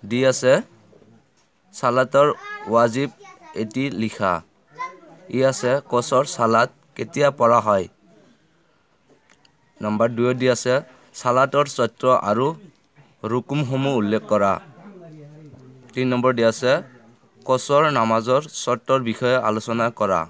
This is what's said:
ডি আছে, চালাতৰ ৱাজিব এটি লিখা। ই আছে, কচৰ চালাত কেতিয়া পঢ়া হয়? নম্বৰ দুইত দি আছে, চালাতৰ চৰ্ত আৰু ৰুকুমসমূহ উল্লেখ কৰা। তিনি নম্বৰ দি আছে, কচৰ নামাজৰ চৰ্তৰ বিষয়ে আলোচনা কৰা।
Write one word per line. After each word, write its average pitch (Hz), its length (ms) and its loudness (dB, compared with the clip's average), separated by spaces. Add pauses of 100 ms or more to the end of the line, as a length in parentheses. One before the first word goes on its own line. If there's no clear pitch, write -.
ডি 123 120 -2 (100)
আছে, 127 220 2 (1200)
চালাতৰ 131 540 2 (440)
ৱাজিব 120 380 2 (520)
এটি 131 220 -6 (180)
লিখা। 104 300 -2 (1040)
ই - 20 -2 (120)
আছে, 127 220 -2 (180)
কচৰ 127 340 0 (100)
চালাত 117 340 2 (280)
কেতিয়া 139 340 -2
পঢ়া 120 360 2
হয়? 98 200 2 (1900)
নম্বৰ 107 360 0
দুইত 123 260 0
দি 127 120 2
আছে, 127 200 -2 (460)
চালাতৰ 131 460 2 (100)
চৰ্ত 117 260 -4 (280)
আৰু 117 160 0 (840)
ৰুকুমসমূহ 135 680 -2
উল্লেখ 104 220 -2 (100)
কৰা। 101 200 2 (1400)
তিনি 127 200 -2
নম্বৰ 123 260 2
দি 117 120 2
আছে, 123 220 0 (760)
কচৰ 143 340 2 (140)
নামাজৰ 113 460 2 (220)
চৰ্তৰ 127 440 -2
বিষয়ে 123 280 0 (120)
আলোচনা 113 380 -2 (120)
কৰা। 95 320 0